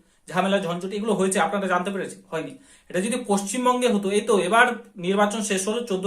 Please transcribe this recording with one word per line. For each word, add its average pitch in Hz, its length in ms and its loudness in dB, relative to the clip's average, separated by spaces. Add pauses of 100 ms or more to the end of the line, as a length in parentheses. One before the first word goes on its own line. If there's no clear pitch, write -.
(300)
ঝামেলা, 190 300 2
ঝঞ্ঝট 180 380 -4
এগুলো 214 220 0
হয়েছে, 190 200 2
আপনারা 190 280 0
জানতে 185 240 0
পেরেছেন? 170 300 -8 (100)
হয়নি। 151 260 -8 (320)
এটা 180 120 -2
যদি 233 160 -2 (100)
পশ্চিমবঙ্গে 247 600 0
হতো, 202 300 2
এই 208 40 2
তো 214 180 2
এবার 220 280 6 (280)
নির্বাচন 208 540 0
শেষ 190 180 -2
হলো, 226 120 -2 (100)
চোদ্দ 190 180 -2